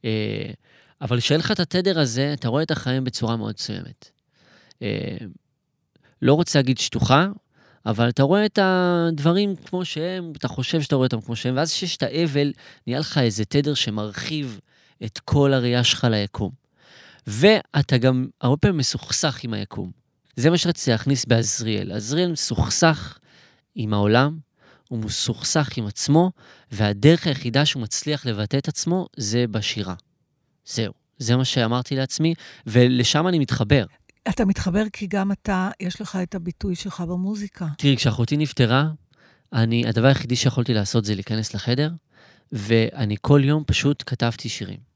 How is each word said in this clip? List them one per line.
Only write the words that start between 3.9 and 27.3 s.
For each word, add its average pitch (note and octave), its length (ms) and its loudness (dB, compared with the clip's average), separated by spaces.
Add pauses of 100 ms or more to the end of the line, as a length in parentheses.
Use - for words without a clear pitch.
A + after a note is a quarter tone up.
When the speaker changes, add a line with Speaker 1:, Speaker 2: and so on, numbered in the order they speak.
Speaker 1:
אה, G2+ 360 -6 (1040)
לא C3+ 120 6
רוצה D#3 260 2
להגיד B2+ 180 2
שטוחה, C#3+ 500 2 (580)
אבל A2+ 240 2
אתה B2+ 140 2
רואה G3 220 4
את G#3 160 0
הדברים F3 920 2
כמו F3+ 300 -6
שהם, E3+ 500 -8
אתה - 120 -8
חושב D3 340 -2
שאתה C#3+ 140 -2
רואה B2+ 100 4
אותם A#2+ 160 -2
כמו A#2 140 -8
שהם, B2+ 220 -4
ואז D#3 140 -2
כשיש - 260 -6
את - 60 -2
האבל, C#3+ 480 0 (360)
נהיה B2+ 120 -4
לך - 180 -2
איזה A2 280 2
תדר C#3+ 280 0
שמרחיב G#2+ 840 -6 (460)
את - 140 -10
כל C#3 340 4
הראייה B2 300 2
שלך - 280 0
ליקום. G#2 400 -2 (760)
ואתה C3+ 680 4
גם B2+ 300 2 (140)
הרבה B2+ 160 2
פעמים F#3+ 200 2
מסוכסך - 680 -2
עם A#2 100 -6
היקום. G2 380 -8 (440)
זה B2+ 140 4
מה F3 80 4
שרציתי E3 340 0
להכניס B2 340 0
בעזריאל. A2+ 680 0
עזריאל C3+ 400 -2
מסוכסך - 840 0 (580)
עם G#2+ 180 -2
העולם, A#2 440 4 (520)
הוא A#2 100 -6
מסוכסך - 800 -2
עם A2 100 -4
עצמו, E3 440 2 (400)
והדרך G#2+ 560 4
היחידה C3+ 380 0